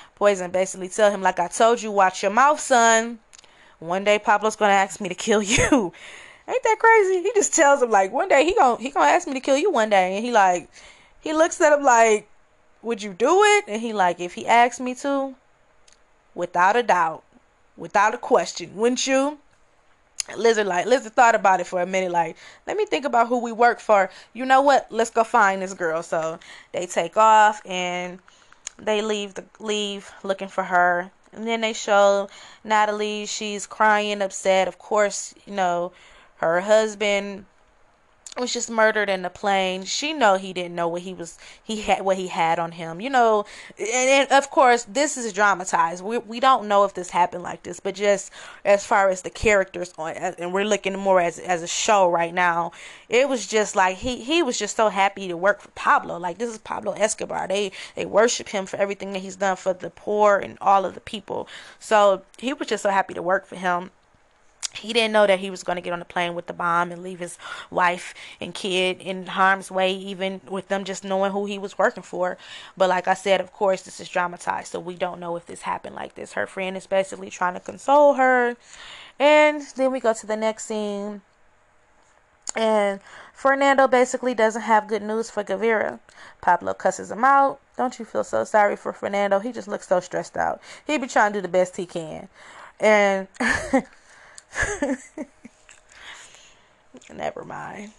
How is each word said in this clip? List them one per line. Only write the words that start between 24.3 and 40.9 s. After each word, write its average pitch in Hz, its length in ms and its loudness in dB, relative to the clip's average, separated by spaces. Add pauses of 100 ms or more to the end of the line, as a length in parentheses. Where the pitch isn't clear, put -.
You 254 140 -8
know 262 160 6
what? 277 280 4
Let's 226 200 -2
go 226 140 2
find 196 360 2
this 190 140 -8
girl." 170 280 -4
So 165 360 -6 (340)
they 180 140 -6
take 170 320 -4
off 214 480 6
and 180 540 -6 (580)
they 208 240 0
leave 208 320 -4
the, 190 100 -14 (140)
leave 208 520 -6 (120)
looking 196 260 -6
for 190 160 -4
her. 180 460 2 (220)
And 214 140 -12
then 226 140 -2
they 226 120 -2
show 202 560 4 (340)
Natalie. 214 640 0
She's 208 400 -8
crying, 208 560 0
upset. 190 460 0
Of 175 100 -12
course, - 560 -2 (120)
you 208 60 -16
know, 180 400 -2 (440)
her 170 240 0
husband 202 840 0 (880)
was 247 160 -6
just 233 160 -6
murdered 220 400 0
in 190 140 -2
the 180 80 -8
plane. 190 540 -2
She 294 280 -6
know 226 240 4
he 190 160 -6
didn't 175 220 -8
know 170 140 -2
what 175 140 -6